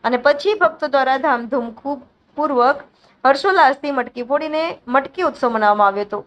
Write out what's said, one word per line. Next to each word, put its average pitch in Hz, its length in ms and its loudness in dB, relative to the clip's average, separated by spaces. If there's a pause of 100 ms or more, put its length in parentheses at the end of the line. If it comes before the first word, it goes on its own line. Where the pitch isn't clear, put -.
અને 240 240 0
પછી 392 320 0
ભક્તો 311 340 0
દ્વારા 262 300 2
ધામધૂમ 233 560 -2
ખૂબ 277 240 -8 (340)
પૂર્વક 285 460 0 (400)
હર્ષોલ્લાસથી 285 680 2
મટકી 247 380 -6
ફોડીને 311 340 -2 (240)
મટકી 269 400 -2
ઉત્સવ 262 220 -2
મનાવવામાં 208 380 2
આવ્યો 202 180 0
હતો. 208 220 -8